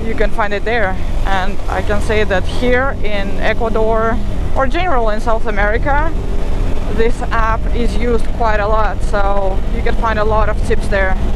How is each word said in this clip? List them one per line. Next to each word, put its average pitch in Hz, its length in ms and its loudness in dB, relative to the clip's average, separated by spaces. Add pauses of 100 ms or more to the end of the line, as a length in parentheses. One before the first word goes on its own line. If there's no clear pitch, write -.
you 226 80 0
can 208 160 2
find 208 220 0
it 202 120 -2
there. 208 320 0 (300)
And 190 320 2 (120)
I 190 120 -4
can 208 200 0
say 214 220 0
that 196 200 0
here 247 580 0
in 208 260 0 (120)
Ecuador, 220 760 0 (400)
or 269 100 0
generally 294 480 0
in 208 60 -2
South 226 260 0
America, 214 680 0 (840)
this - 280 2
app 226 380 -2 (140)
is 226 220 0
used 240 300 0 (100)
quite 220 240 0
a 202 60 -2
lot, 208 360 0
so 196 560 0 (160)
you 226 80 -2
can 226 140 2
find 220 220 0
a 208 60 0
lot 214 240 2
of 214 180 0
tips 214 220 0
there. 190 280 0 (200)